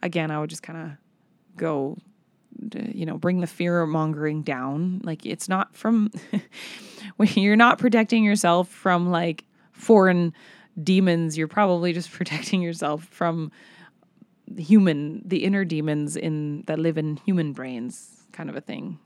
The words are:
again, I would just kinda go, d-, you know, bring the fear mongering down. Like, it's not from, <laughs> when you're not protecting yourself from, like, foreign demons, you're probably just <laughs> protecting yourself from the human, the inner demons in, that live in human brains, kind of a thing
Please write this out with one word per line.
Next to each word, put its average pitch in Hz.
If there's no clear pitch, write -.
again, 165
I 151
would 156
just 160
kinda 160
go, 151
d-, -
you 185
know, 160
bring 180
the 175
fear 175
mongering 156
down. 147
Like, 160
it's -
not 190
from, 214
<laughs> -
when 214
you're 202
not 233
protecting 226
yourself 185
from, 180
like, 170
foreign 185
demons, 170
you're 156
probably 180
just 170
<laughs> -
protecting 175
yourself 160
from 165
the -
human, 156
the 180
inner 196
demons 151
in, 151
that 156
live 160
in 151
human 165
brains, 123
kind 165
of -
a 147
thing 165